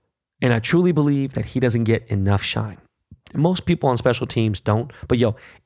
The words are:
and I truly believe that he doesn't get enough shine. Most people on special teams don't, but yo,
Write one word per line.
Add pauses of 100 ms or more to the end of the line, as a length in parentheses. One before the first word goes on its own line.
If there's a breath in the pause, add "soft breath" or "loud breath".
(420 loud breath)
and
I
truly
believe
that
he
doesn't
get
enough
shine. (560)
Most
people
on
special
teams
don't, (140 loud breath)
but
yo, (300 loud breath)